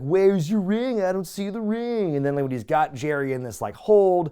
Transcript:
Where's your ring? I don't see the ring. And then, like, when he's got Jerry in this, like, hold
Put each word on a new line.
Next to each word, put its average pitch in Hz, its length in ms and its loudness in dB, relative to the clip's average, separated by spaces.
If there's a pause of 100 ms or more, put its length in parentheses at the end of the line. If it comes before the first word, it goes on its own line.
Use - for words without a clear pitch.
Where's 180 500 2
your 214 100 2
ring? 220 420 0
I 185 100 0
don't 190 140 -4
see 202 240 -8
the 208 100 -8
ring. 220 560 -2
And 139 80 0
then, 139 100 0
like, 143 80 -2
when 135 100 -2
he's 123 120 -6
got 151 300 0
Jerry 139 380 -4
in 127 100 -4
this, 120 180 -10
like, 104 140 -6
hold 185 580 4